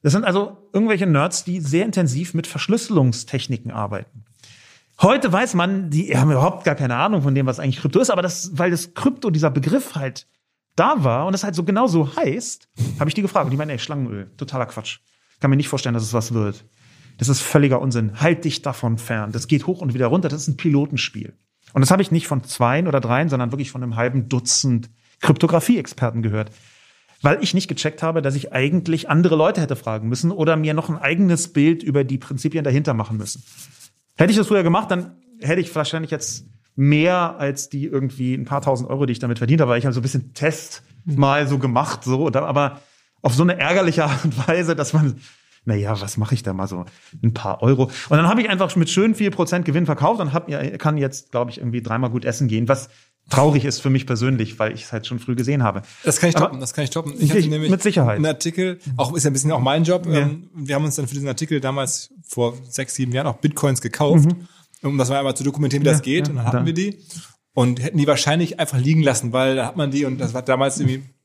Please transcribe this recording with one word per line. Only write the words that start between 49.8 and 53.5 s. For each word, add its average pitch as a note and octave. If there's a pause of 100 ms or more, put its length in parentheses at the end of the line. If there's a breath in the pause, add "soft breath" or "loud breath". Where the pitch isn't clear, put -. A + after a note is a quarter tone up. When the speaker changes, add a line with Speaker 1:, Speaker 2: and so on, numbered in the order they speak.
Speaker 1:
verkauft F3
und D3
hab, E3
ja, C#3+ (160)
kann D#3
jetzt, C3+
glaub A#2+
ich, A#2
irgendwie A#2+
dreimal A#2
gut A#2+
essen A#2+
gehen, A2
was C3+ (400 soft breath)
traurig C#3+